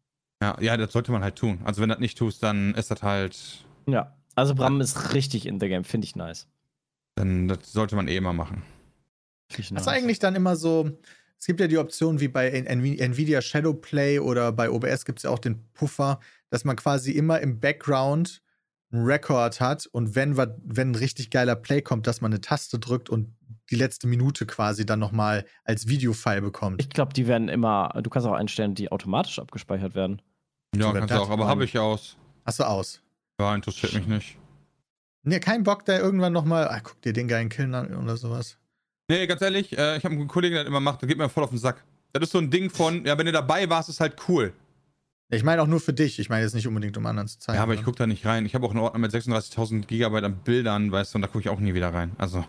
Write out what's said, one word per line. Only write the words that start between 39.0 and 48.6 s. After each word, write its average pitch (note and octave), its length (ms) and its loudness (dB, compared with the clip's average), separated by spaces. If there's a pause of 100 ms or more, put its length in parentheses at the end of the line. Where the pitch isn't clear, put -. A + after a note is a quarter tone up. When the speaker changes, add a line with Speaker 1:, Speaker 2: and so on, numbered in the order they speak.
Speaker 1:
Nee, F3 180 2
ganz F3 140 0
ehrlich, G3 360 0
äh, D3+ 200 2
ich - 80 -4
hab F3 80 -2
einen D3 160 -2
Kollegen, F3 260 0
der D3 80 0
das D3 60 -6
immer C#3+ 100 0
macht, C#3 220 0
der C3 80 -4
geht - 80 2
mir D#3 120 0
voll D3+ 140 0
auf C3 60 0
den B2 100 -4
Sack. B2 240 -2 (300)
Das C#3+ 100 0
ist D#3+ 80 -2
so F#3+ 80 4
ein D#3 100 0
Ding F#3 200 2
von, E3+ 360 0
ja, C#3+ 120 2
wenn D#3+ 80 2
du E3 80 0
dabei D#3+ 360 2
warst, E3 200 0
ist D#3+ 100 -8
halt D#3 160 0 (140)
cool. B2 240 2 (760)
Speaker 3:
Ich A2+ 140 0
meine E3 180 4
auch D3+ 60 4
nur D#3+ 140 4
für D3+ 120 0
dich, C#3+ 260 2
ich G#2+ 100 -4
meine A2+ 140 2
jetzt G#2+ 120 0
nicht A2+ 120 -2
unbedingt, G#2+ 300 -4
um A2 80 -4
anderen G#2+ 220 -2
zu - 120 -14
zeigen, A2 180 -2
Speaker 1:
Ja, G#2+ 60 2
aber A2+ 100 0
ich G#2 80 -2
Speaker 3:
ne? A2+ 40 -4
Speaker 1:
guck B2 120 -2
da A#2 100 0
nicht A2 180 -2
rein. A2+ 200 2
Ich G#2+ 100 -4
hab B2+ 80 -2